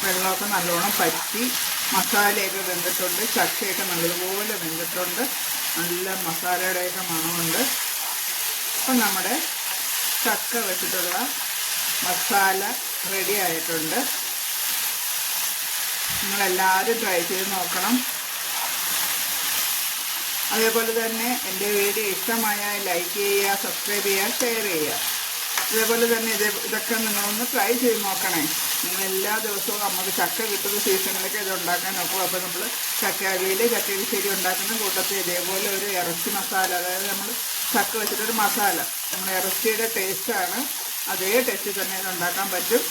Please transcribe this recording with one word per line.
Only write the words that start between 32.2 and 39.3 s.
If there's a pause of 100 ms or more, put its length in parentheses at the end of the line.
അപ്പോൾ
നമ്മൾ (400)
ചക്ക (120)
അവിയൽ, (120)
ചക്ക
എരിശ്ശേരി
ഉണ്ടാക്കുന്ന (100)
കൂട്ടത്തിൽ
ഇതേപോലെ (100)
ഒരു (140)
ഇറച്ചി
മസാല, (100)
അതായത്
നമ്മൾ (440)
ചക്ക (100)
വെച്ചിട്ടൊരു
മസാല, (340)
നമ്മുടെ